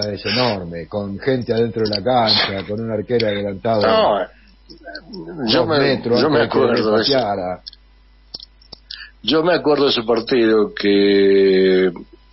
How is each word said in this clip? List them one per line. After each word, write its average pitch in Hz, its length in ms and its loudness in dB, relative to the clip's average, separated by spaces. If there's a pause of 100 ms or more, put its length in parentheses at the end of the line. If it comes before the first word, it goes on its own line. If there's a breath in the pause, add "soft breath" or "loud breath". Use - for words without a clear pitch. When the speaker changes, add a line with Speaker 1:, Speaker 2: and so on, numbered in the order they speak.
(120)
Speaker 1:
es 92 140 -10
enorme, 98 640 -4
con 101 300 -6
gente 120 360 -2
adentro 113 300 -2
de 107 40 0
la 101 160 -4
cancha, 107 640 0
con 104 140 -6
un 113 100 -6
arquero 110 360 -2
adelantado 101 520 -2
Speaker 2:
No, - 1700 -4
yo 139 140 2
Speaker 1:
dos 165 80 0
Speaker 2:
me, 151 100 2
Speaker 1:
metros 123 420 0
Speaker 2:
yo 143 80 2
me 147 140 2
Speaker 1:
antes 113 120 -2
de 127 60 2
que 127 60 4
Speaker 2:
acuerdo 120 240 0
de 107 100 2
eso. 131 120 0
Speaker 1:
pateara. 98 480 -2 (1600 loud breath)
Speaker 2:
Yo 151 200 2
me 170 120 2
acuerdo 147 300 2
de 131 60 2
ese 120 120 0
partido 110 720 2
que 98 1160 4 (420)